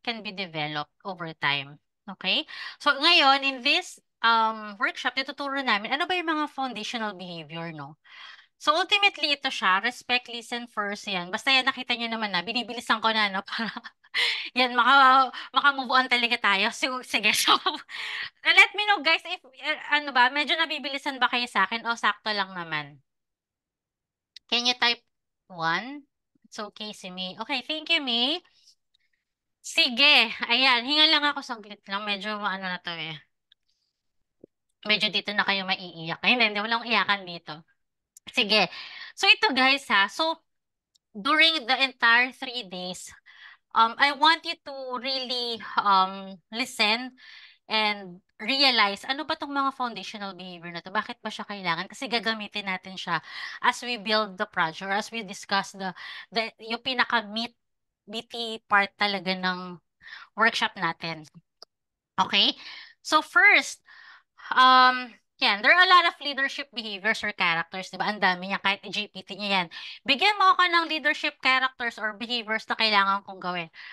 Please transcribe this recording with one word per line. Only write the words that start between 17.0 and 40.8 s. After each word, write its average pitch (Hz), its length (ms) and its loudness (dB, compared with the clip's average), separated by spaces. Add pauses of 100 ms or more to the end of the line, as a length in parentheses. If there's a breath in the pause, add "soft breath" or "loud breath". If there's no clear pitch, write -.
sige. 214 300 0
<laughs> - 20 0
So, - 160 4 (880 loud breath)
let 370 320 10
me 403 160 -2
know, 403 140 4
guys, 330 180 4
if, 349 160 -8 (240)
eh, 294 160 -4 (160)
ano 294 160 0
ba, 254 240 4
medyo 294 240 0
nabibilisan 277 640 -4
ba 247 80 2
kayo 247 160 -2
sa 196 240 2
akin 226 160 -6
o 233 80 -2
sakto 214 400 -2
lang 190 160 -2
naman? 156 480 -8 (1500)
Can 240 160 0
you 247 80 2
type 240 300 0 (420)
one? 190 600 -6 (400)
It's - 100 -18
okay, 214 380 -14
si 185 180 -14
May. 185 240 -8
Okay, 247 240 -6
thank 311 320 -10
you, 320 80 0
May. 262 400 -2 (1200 soft breath)
Sige. 262 720 2 (160)
Ayan, 247 340 2
hinga 302 300 2
lang 294 180 2
ako 277 140 -6
saglit 208 420 -12
lang. 202 220 -4
Medyo, 202 320 -4
ano 190 260 -4
na 180 140 -6
to - 100 -10
eh. 160 240 -8 (1700)
Medyo 214 240 2
dito 202 240 -4
na 196 80 2
kayo 196 240 0
maiiyak. 165 560 -6
Ay, 233 100 6
hindi, 247 140 4
hindi, 208 160 -2
walang 233 240 -2
iyakan 202 400 0
dito. 170 240 -12 (800)
Sige. 208 400 2 (400 loud breath)
So, - 160 -2
ito, 427 240 4
guys, 262 400 2
ha. 202 160 4
So, 320 320 -4 (720)